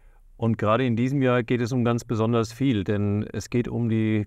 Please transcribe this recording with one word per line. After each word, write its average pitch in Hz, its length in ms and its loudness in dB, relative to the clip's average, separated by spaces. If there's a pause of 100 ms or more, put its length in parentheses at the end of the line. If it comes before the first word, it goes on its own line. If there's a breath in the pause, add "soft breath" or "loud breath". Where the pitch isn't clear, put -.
(360 soft breath)
Und 113 200 0
gerade 113 300 2
in 120 80 0
diesem 131 260 0
Jahr 123 220 2
geht 120 200 0
es 120 100 -4
um 123 120 0
ganz 117 200 0
besonders 113 480 0
viel, 117 320 0
denn 104 480 0
es - 180 -8
geht 120 160 0
um 117 220 -4
die 110 380 0